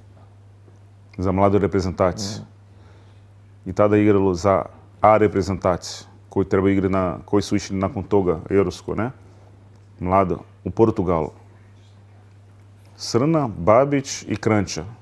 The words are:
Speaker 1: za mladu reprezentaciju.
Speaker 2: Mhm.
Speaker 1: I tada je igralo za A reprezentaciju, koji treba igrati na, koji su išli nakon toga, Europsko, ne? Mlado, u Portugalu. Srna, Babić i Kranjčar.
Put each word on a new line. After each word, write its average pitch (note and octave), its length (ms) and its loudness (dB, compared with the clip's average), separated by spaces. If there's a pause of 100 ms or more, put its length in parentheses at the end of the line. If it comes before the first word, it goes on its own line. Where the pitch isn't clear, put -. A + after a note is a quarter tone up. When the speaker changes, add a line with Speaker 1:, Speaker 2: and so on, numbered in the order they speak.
(1200)
Speaker 1:
za F#2 140 0
mladu G2 260 4
reprezentaciju. F#2 720 -2
Speaker 2:
Mhm. - 120 -12 (1200)
Speaker 1:
I F#2 60 -10
tada G#2 240 4
je G#2 80 4
igralo G2 300 4
za F2+ 280 2 (380)
A G#2+ 160 6
reprezentaciju, F#2+ 880 -2 (220)
koji G2 180 -2
treba F#2+ 240 2
igrati F#2+ 220 0
na, F#2 320 -2
koji G2+ 180 0
su - 140 -4
išli G2 200 -6
nakon F#2+ 260 -4
toga, F2+ 380 0 (100)
Europsko, F2+ 440 -2
ne? A2 160 -6 (880)
Mlado, F2+ 380 0 (260)
u F2+ 60 -6
Portugalu. F#2 600 0 (1700)
Srna, C#3+ 520 -2 (100)
Babić B2+ 640 2
i - 140 -6
Kranjčar. G2 480 -2 (160)